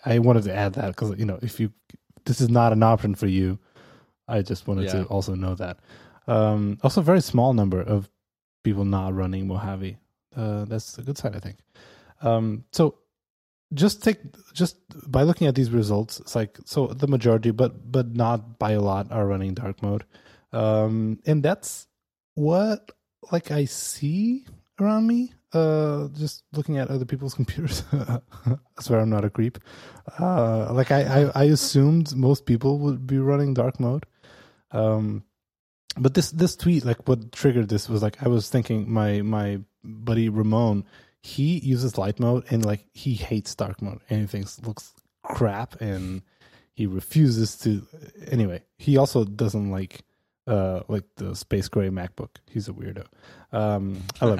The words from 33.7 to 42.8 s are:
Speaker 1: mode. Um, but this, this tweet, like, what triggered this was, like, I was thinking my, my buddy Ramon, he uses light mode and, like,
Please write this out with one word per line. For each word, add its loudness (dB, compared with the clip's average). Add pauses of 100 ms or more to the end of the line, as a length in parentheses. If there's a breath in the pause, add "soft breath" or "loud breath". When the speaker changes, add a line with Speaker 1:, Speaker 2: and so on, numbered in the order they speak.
Speaker 1:
mode. 0 (680 soft breath)
Um, 0 (720)
but 2
this, 0
this 0
tweet, 2
like, -2
what 0
triggered 2
this -2
was, -2
like, -2
I 0
was 2
thinking -2
my, 0
my -2 (240)
buddy -2
Ramon, 2 (380 soft breath)
he -2
uses -2
light -2
mode 0
and, 0
like, -2